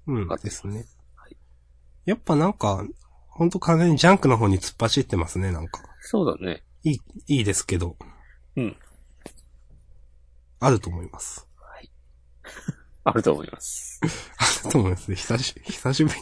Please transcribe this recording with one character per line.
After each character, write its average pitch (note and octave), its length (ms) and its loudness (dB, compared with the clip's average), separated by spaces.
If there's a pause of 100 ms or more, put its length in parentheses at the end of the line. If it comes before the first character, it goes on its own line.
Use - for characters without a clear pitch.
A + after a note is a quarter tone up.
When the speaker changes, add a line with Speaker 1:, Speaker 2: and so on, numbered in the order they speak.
Speaker 1:
ー、 C#3+ 40 -2
う A2 160 0
ん。 E2+ 40 -4
Speaker 2:
あ - 40 -2
っ - 20 -14
て。 - 80 -14
Speaker 1:
で G2 60 -6
す - 160 -12
ね。 A2 180 -8 (300)
Speaker 2:
は - 140 -20
い。 - 80 -20 (680)
Speaker 1:
や F#3 100 0
っ - 40 -20
ぱ - 160 0
な D3+ 120 4
ん G3+ 60 0
か、 G2 320 -2 (420)
ほ - 180 0
ん F3 40 4
と F#3 100 -2
完 E3 200 4
全 F3 100 6
に D3 80 4
ジ E3+ 100 6
ャ F#3+ 60 10
ン G3 60 6
ク - 80 4
の B2 100 6
方 A2 100 4
に G2 120 4
突 - 140 -8
っ - 60 -20
走 A#2 220 2
っ - 40 -2
て G2 120 -2
ま E2 100 0
す - 120 -6
ね、 F#2 120 -2
な E2 80 -4
ん D#2+ 80 -8
か。 - 140 -14 (200)
Speaker 2:
そ G#3 220 -2
う E2 140 0
だ F#2 80 -12
ね。 F2 180 -6 (200)
Speaker 1:
い D#3 80 2
い、 B2 100 -4 (260)
い C#3 140 2
い - 20 0
で G2+ 120 0
す - 100 -4
け F2+ 140 -2
ど。 E2+ 180 -6 (580)
Speaker 2:
う C3+ 60 -2
ん。 A2 160 -6 (1800)
Speaker 1:
あ C3 100 4
る A#2 100 4
と - 100 -8
思 F2 140 -8
い - 60 -12
ま - 100 -18
す。 - 280 -14 (100)
Speaker 2:
は - 220 -20
い。 - 100 -20 (560)
<laughs> - 580 -14
あ - 80 4
る - 120 0
と D#2 100 4
思 D2+ 120 -4
い - 60 -16
ま - 80 -18
す。 - 420 -14
Speaker 1:
<laughs> - 360 -6
あ - 80 0 (220)
る - 40 -4
と D3 80 4
思 G2 100 4
い - 20 2
ま F2+ 60 -2
す。 G2 180 -6
久 - 240 -4
し-、 - 240 -6
久 - 300 -4
し D#3 120 2
ぶ D3+ 80 0
り - 80 -6